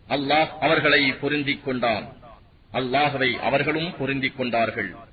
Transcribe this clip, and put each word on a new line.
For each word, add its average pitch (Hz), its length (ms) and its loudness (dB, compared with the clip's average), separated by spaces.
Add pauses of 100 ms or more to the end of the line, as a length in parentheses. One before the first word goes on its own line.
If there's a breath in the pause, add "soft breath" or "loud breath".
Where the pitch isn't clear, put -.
அல்லாஹ் 143 420 2 (100)
அவர்களை 147 420 4 (100)
பொருந்திக் 143 520 -2
கொண்டான். 120 420 -2 (680)
அல்லாஹ்வை 131 580 0 (180)
அவர்களும் 151 500 0
பொருந்திக் 135 380 -2
கொண்டார்கள். 113 540 0 (220)